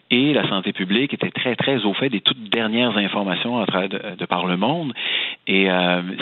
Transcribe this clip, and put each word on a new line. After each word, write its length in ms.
et 220
la 160
Santé 240
publique 400
étaient 180
très, 240
très 300
au 80
fait 160
des 100
toutes 300
dernières 480
informations 640
à 40
travers 220
de, 140
de 80
par 200
le 120
monde. 340
Et, 220
euh, 320